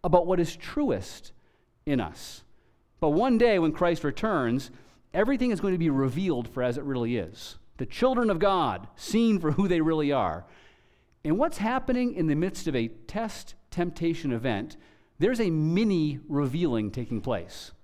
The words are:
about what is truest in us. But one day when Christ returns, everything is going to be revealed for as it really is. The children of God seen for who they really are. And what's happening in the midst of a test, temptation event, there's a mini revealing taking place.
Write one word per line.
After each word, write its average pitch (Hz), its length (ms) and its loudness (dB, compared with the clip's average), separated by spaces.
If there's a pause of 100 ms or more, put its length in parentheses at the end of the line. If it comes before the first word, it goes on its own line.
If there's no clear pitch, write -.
about 170 200 6
what 180 140 2
is 165 160 0
truest - 760 -4 (520)
in 139 160 0
us. - 440 -10 (560)
But 156 100 2
one 226 280 4
day 220 200 6
when 160 140 2
Christ 170 320 0
returns, 139 680 0 (420)
everything 247 380 2
is 185 100 0
going 196 140 0
to 175 40 -2
be 165 120 2
revealed 135 560 0
for - 160 -6
as 123 160 0
it 139 60 -8
really 123 320 -2
is. - 420 -8 (200)
The 131 80 -6
children 240 440 2
of 175 80 0
God 151 560 2
seen 220 460 2
for 156 100 0
who 185 160 2
they 175 140 2
really 156 320 2
are. 95 340 0 (800)
And 156 140 0
what's - 200 0
happening 247 560 0
in 165 140 0
the 143 80 2
midst 175 320 -2
of 131 80 -2
a 117 100 0
test, - 720 -8 (160)
temptation 170 600 -2
event, 113 440 -2 (420)
there's 226 220 2
a 196 100 0
mini 160 800 0
revealing 135 640 0
taking 117 280 -4
place. 98 520 -6 (120)